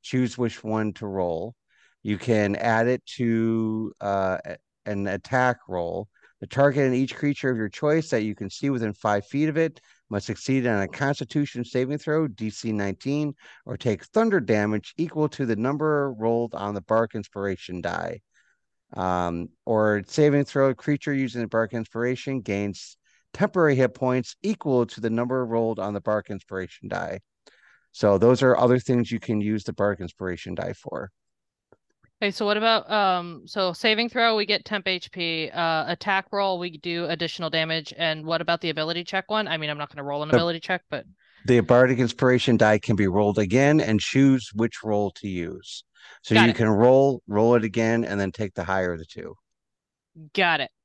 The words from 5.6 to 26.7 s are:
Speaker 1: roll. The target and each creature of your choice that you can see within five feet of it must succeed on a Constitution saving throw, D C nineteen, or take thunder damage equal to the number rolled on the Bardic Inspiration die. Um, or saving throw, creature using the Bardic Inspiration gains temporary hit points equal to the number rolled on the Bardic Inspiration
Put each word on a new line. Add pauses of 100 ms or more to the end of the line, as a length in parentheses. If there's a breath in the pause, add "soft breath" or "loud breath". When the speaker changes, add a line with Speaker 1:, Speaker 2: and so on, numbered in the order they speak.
Speaker 1:
roll. (320 soft breath)
The
target
and
each
creature
of
your
choice
that
you
can
see
within
five
feet
of
it (300 soft breath)
must
succeed
on
a
Constitution
saving
throw,
D
C
nineteen, (320 loud breath)
or
take
thunder
damage
equal
to
the
number
rolled
on
the
Bardic
Inspiration
die. (720)
Um, (160)
or
saving
throw,
creature
using
the
Bardic
Inspiration
gains (380)
temporary
hit
points
equal
to
the
number
rolled
on
the
Bardic
Inspiration